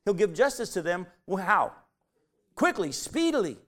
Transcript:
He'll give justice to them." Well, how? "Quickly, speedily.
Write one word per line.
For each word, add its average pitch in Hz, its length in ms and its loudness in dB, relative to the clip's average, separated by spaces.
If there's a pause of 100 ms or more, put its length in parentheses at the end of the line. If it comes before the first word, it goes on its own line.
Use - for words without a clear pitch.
He'll 202 100 2
give 180 180 2
justice 240 420 0
to 180 80 -2
them." 175 260 -4 (180)
Well, 190 180 -4
how? 185 280 2 (800)
"Quickly, 202 380 0
speedily. 269 760 -2